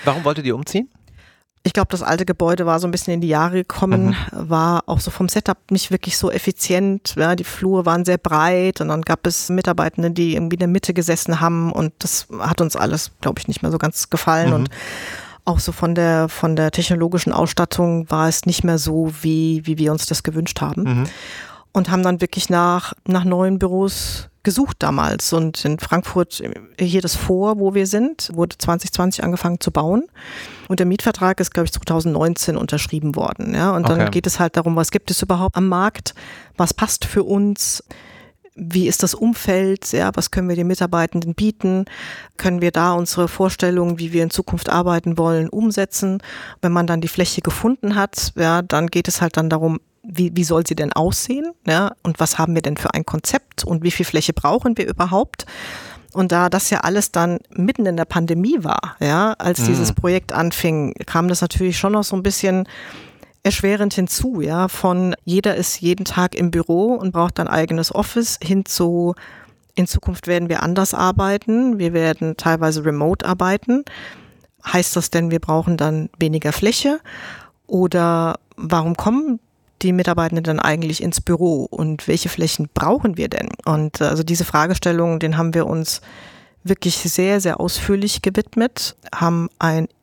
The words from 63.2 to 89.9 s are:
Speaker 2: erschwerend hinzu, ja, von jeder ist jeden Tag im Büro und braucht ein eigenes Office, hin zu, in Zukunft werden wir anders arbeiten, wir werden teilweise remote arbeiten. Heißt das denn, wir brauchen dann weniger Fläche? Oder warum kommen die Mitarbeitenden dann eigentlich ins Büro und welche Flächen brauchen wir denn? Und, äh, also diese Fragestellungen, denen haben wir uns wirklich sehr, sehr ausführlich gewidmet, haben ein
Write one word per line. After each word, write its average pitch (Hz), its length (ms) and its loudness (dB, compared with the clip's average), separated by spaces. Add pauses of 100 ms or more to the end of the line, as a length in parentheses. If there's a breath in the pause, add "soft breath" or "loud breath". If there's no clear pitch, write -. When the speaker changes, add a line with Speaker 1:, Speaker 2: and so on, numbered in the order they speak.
Speaker 2:
erschwerend 202 500 2
hinzu, 196 480 -2
ja, 170 280 0
von 180 460 0 (100)
jeder 190 300 2
ist - 260 -4
jeden 180 260 0
Tag - 280 0
im 175 160 0
Büro 170 440 2
und 190 180 -2
braucht 175 260 0
ein 170 100 -2
eigenes 165 460 0
Office, 226 480 -2
hin 190 220 2
zu, 175 500 2 (600 loud breath)
in 180 120 2
Zukunft - 400 -2
werden 175 220 2
wir 170 140 -2
anders 185 320 2
arbeiten, 208 840 2
wir 170 140 0
werden 160 460 0
teilweise 160 460 0
remote 151 420 0
arbeiten. 196 580 0 (840 loud breath)
Heißt - 300 0
das 170 140 -2
denn, 170 200 0
wir 165 100 0
brauchen 160 360 0
dann 156 320 0 (100)
weniger 156 340 0
Fläche? 277 480 0 (680 loud breath)
Oder 170 720 2 (180)
warum 165 400 0
kommen 254 440 0 (400)
die 185 140 2
Mitarbeitenden 170 500 0
dann 160 160 0
eigentlich 160 420 -2
ins - 200 -2
Büro 170 420 0
und 156 420 -4
welche 170 220 0
Flächen 165 460 -2
brauchen 208 420 0
wir 156 140 -4
denn? - 180 -4 (160)
Und, 151 380 0
äh, - 20 4
also 151 180 0
diese 170 220 0
Fragestellungen, 170 720 2
denen 160 200 0
haben 165 160 0
wir 165 120 2
uns 160 360 -4 (600 loud breath)
wirklich 180 340 0
sehr, 190 440 0
sehr 180 180 0
ausführlich 196 640 -2
gewidmet, - 760 -2 (180)
haben 170 340 0 (100)
ein 160 300 2 (140)